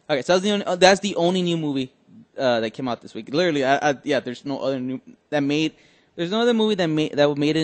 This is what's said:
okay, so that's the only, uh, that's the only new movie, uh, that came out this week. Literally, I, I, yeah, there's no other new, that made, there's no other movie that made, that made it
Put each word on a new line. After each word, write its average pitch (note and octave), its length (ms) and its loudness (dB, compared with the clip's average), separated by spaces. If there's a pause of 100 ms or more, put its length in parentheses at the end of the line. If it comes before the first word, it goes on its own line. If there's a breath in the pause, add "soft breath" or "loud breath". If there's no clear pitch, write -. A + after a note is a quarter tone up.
(100)
okay, D3+ 120 -2
so F3+ 120 0
that's F#3 80 2
the G#3 100 0
only, G3+ 140 -2
uh, F3+ 100 -2
that's F#3 240 6
the G3+ 160 -4
only F3+ 260 0
new E3+ 140 0
movie, C#3 360 -4 (440)
uh, B2 240 2
that A2+ 100 -2
came C3 180 -8
out A#2 140 -6
this - 120 -18
week. A2 180 -12
Literally, D3+ 320 0
I, C#3+ 260 2
I, C3 120 -2
yeah, C#3 180 0
there's B2 240 -10
no C#3 160 -6
other C3+ 200 -2
new, B2+ 200 -8 (300)
that D3 100 0
made, D3 340 0 (420 soft breath)
there's F3 160 -4
no A3 80 0
other A#3+ 140 4
movie G#3+ 200 2
that F3 140 0
made, D#3 240 0
that C#3+ 260 2
made D3+ 180 2
it D#3+ 80 0